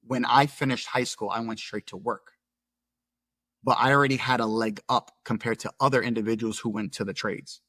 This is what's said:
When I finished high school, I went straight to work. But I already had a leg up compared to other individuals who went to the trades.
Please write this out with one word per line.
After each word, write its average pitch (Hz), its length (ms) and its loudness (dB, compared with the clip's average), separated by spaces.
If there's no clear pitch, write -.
When 123 180 0
I 123 200 6
finished 139 420 -2
high 127 160 0
school, 113 260 -4
I 95 100 -2
went 113 200 -6
straight - 280 -10
to - 100 -14
work. 101 360 -8
But 113 160 2
I 127 120 4
already 139 260 6
had 127 220 0
a 117 60 2
leg 110 420 -2
up 123 240 0
compared 113 340 -4
to - 200 -10
other 135 220 2
individuals 113 580 -2
who - 100 -4
went 107 240 -6
to - 100 -6
the 98 100 -6
trades. - 560 -8